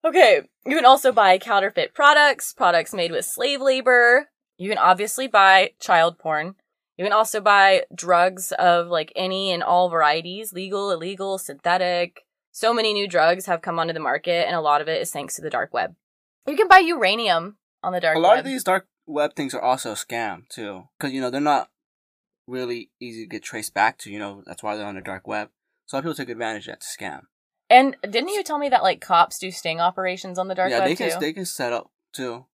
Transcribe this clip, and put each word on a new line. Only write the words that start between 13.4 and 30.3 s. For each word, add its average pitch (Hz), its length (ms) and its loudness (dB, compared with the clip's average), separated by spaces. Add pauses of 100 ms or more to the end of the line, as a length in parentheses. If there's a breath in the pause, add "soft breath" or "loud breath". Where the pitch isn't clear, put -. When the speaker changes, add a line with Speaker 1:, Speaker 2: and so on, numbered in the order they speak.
Speaker 1:
have 170 160 -4
come 170 160 -6
onto 165 160 -4
the 160 60 -8
market, 165 460 -2
and 175 100 -4
a 165 40 -2
lot 147 220 2
of 151 60 -8
it 160 120 -2
is - 120 -6
thanks 139 240 -10
to 160 60 -16
the 156 80 -10
dark - 220 -6
web. 110 220 -6 (520)
You 285 100 -6
can 403 120 0
buy 370 120 8
uranium 214 760 -2 (260)
on 180 120 -6
the 180 60 -2
dark 160 160 0
Speaker 2:
A 160 40 2
lot 180 120 6
Speaker 1:
web. 233 80 6
Speaker 2:
of 262 40 -12
these 262 200 -8
dark - 220 0 (200)
web 147 280 -4
things 139 200 -6
are 123 80 -8
also 127 300 -2
a - 20 -8
scam, 107 560 -8
too. 101 380 -12 (100)
'Cause, 139 140 -6
you 135 100 -6
know, 123 80 -4
they're 135 100 -6
not 143 300 0 (760)
really 120 440 -8 (100)
easy 113 240 -14
to 101 40 -20
get 101 140 -12
traced - 300 -12
back 107 260 0
to, 107 120 -16
you 104 80 -12
know, 101 260 -12
that's - 180 -18
why 107 140 -6
they're 104 100 -10
on 101 100 -12
the 95 40 -12
dark 95 260 -14
web. 107 220 -8 (380)
So - 80 -14
a - 20 -4
lot 135 40 -2
of 139 40 -16
people 165 100 -6 (120)
take - 60 -16
advantage 110 360 -8
of - 40 -16
that - 100 -20
to - 40 -16
scam. 73 340 -12 (500)
Speaker 1:
And 262 320 6
didn't 226 280 -6
you 403 120 -6
tell 302 160 -6
me 285 100 -4
that, 240 140 2
like, 180 180 0
cops 175 380 0
do 185 120 -10
sting 165 300 -6
operations 180 580 -4